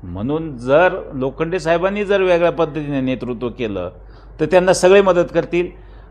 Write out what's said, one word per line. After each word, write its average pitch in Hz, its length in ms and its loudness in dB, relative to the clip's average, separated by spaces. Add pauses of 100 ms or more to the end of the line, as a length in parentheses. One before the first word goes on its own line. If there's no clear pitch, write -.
म्हणून 131 540 -8
जर 151 580 2
लोखंडे 156 440 -4
साहेबांनी 175 460 -2
जर 196 160 0
वेगळ्या 175 320 2
पद्धतीने 147 480 -4
नेतृत्व 127 480 -4
केलं, 101 420 -6 (500)
तर 156 40 -2
त्यांना 180 280 4
सगळे 185 300 6
मदत 175 320 2
करतील. 175 340 -2 (420)